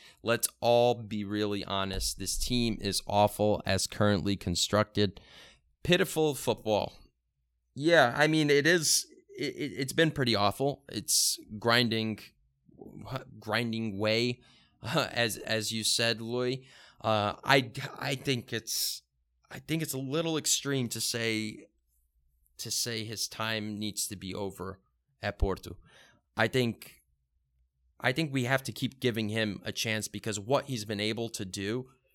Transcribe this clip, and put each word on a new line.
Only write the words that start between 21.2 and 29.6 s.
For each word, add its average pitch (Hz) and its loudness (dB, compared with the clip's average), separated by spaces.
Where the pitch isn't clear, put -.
to - -10
say 113 -4
his 107 -6
time 107 -4
needs 107 -4
to 104 -8
be 92 -8
over 95 -8
at 104 -4
Porto. 90 -2
I 113 4
think, 120 -2
I 120 0
think 139 -2
we 131 2
have 131 0
to - -8
keep - -6
giving 110 0
him 107 -2